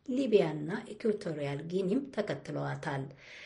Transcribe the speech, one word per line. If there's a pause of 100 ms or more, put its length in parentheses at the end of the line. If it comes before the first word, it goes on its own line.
ሊቢያና (200)
ኢኳቶሪያል
ጊኒም
ተከትለዋታል። (420)